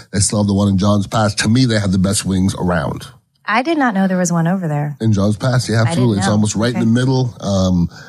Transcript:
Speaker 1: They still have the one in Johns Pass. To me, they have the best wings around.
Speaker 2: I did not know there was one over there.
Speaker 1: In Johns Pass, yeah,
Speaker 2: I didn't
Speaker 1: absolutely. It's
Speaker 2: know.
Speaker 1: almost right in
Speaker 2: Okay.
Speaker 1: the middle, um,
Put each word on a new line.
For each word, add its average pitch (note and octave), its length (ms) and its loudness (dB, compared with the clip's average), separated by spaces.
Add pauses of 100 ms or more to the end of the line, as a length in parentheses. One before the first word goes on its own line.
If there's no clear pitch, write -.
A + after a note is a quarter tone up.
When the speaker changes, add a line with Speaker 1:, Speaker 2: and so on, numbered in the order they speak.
(120)
Speaker 1:
They - 80 -2
still G#2 200 0
have G#2 80 0
the G2+ 60 0
one G2+ 160 2
in G2 80 2
Johns G2+ 300 0
Pass. A2 280 0
To - 140 -2
me, B2+ 160 4
they A2 140 0
have G2+ 120 -2
the G2 60 2
best G2 280 0
wings F#2+ 300 0
around. E2+ 520 -4 (380)
Speaker 2:
I A3 180 0
did D#4+ 140 -2
not B3+ 160 0
know F#3+ 140 2
there F#3 100 0
was F3 140 0
one E3 160 0
over F#3 200 -2
there. D3 340 -4
Speaker 1:
In A2+ 120 2
Johns G2 240 0
Pass, B2 300 0
yeah, G#2+ 100 0
Speaker 2:
I - 20 2
didn't A2+ 100 2
Speaker 1:
absolutely. A#2+ 300 0
It's F#2+ 80 0
Speaker 2:
know. G2+ 60 2
Speaker 1:
almost G#2 220 0
right A2+ 160 0
in A#2+ 60 -4
Speaker 2:
Okay. A#2 80 0
Speaker 1:
the A2+ 60 2
middle, B2+ 500 0
um, F#2 480 0 (200)